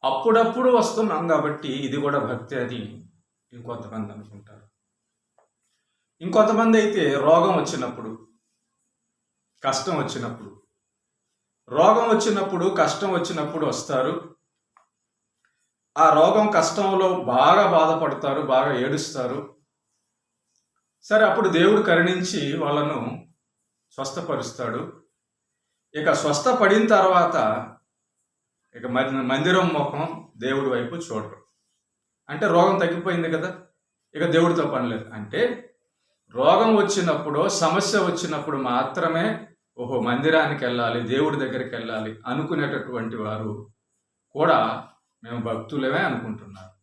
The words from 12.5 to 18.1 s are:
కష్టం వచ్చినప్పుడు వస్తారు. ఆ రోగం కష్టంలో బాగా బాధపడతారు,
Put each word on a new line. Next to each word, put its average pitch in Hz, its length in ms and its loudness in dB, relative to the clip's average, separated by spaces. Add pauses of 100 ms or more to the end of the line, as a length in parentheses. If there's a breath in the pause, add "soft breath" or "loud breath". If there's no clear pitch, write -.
కష్టం 190 320 0
వచ్చినప్పుడు 165 540 -4
వస్తారు. 139 720 -4 (1600)
ఆ 156 160 8
రోగం 202 380 6
కష్టంలో 190 720 2
బాగా 160 480 4
బాధపడతారు, 156 680 0